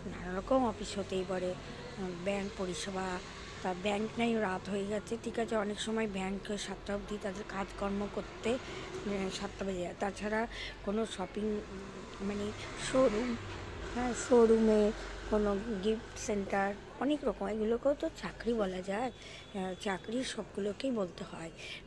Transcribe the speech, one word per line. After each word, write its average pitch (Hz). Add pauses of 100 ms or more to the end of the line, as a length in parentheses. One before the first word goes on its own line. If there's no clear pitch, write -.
(120)
নানা 170
রকম 262 (120)
অফিস -
হতেই 190
পারে, 180 (480)
উম, 185 (120)
ব্যাংক 196 (100)
পরিষেবা, 185 (560)
তা 190 (160)
ব্যাংক 208 (120)
নাই 233 (140)
রাত 185
হয়ে 196
গেছে, 208 (120)
ঠিক 226
আছে, 226 (100)
অনেক 208
সময় 220
ব্যাংক 190 (220)
সাতটা 196
অবধি 202
তাদের 202 (100)
কাজকর্ম 202 (160)
করতে, 214 (560)
উম, 196 (100)
সাতটা 196
বেজে 190
যায়। 180
তাছাড়া 208 (440)
কোনো 208 (160)
শপিং, 190 (840)
মানে 202 (400)
শোরুম, 247 (600)
হ্যাঁ, 247 (120)
শোরুমে 220 (480)
কোনো 208 (340)
গিফট 220 (120)
সেন্টার, 196 (320)
অনেক 285
রকম, 196 (100)
এগুলোকেও 233
তো 320 (160)
চাকরি 214 (100)
বলা 185 (100)
যায়। 226
আহ, - (140)
চাকরি 208
সবগুলোকেই 208
বলতে 180
হয়, 165 (360)